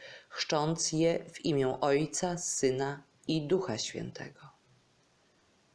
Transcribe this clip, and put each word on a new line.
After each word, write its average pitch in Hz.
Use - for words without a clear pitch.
chrzcząc 160
je 165
w -
imię 135
Ojca, 151
Syna 139
i 156
Ducha 151
Świętego. -